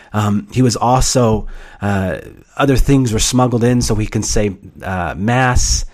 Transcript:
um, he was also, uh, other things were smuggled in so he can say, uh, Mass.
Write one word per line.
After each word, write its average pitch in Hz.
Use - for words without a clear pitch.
um, 104
he 120
was 120
also, 117
uh, 95
other 139
things 131
were 107
smuggled 123
in 123
so 120
he 107
can 107
say, 104
uh, 90
Mass. 123